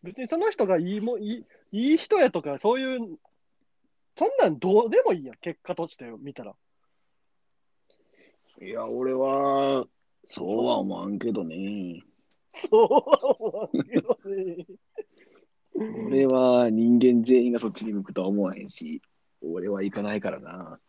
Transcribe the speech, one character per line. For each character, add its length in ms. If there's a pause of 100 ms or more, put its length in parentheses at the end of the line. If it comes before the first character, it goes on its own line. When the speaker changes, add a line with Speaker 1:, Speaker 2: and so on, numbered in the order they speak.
Speaker 1:
別 160
に 80
そ 120
の 120
人 160
が 120
い 180
い 40
も-、 180
い 260 (280)
い、 80 (100)
い 40
い 20
人 220
や 140
と 100
か、 160
そ 200
う 20
い 160
う、 220 (960)
そ 80
ん 40 (120)
な 80
ん 100
ど 280
う 40
で 120
も 100
い 80
い 40
や 100
ん、 20
結 260
果 120
と 120
し 100
て 80 (160)
見 140
た 100
ら。 100 (2000)
Speaker 2:
い 80
や、 160
俺 300
は、 720 (420)
そ 160
う 220
は 120
思 160
わ 140
ん 100
け 140
ど 100
ね。 600 (480)
Speaker 1:
そ 160 (100)
う 40
は 580
思 180
わ 80
ん 40 (120)
け 180
ど 180 (120)
ね。 360 (1080)
Speaker 2:
俺 520
は 420
人 320
間 220
全 240
員 60
が 60
そ 100
っ 40
ち 140
に 80
向 100
く 80
と 100
は 60
思 140
わ 120
へ 80
ん 60
し、 320 (400)
俺 300
は 120
行 100
か 100
な 120
い 60
か 100
ら 80
な。 400 (100)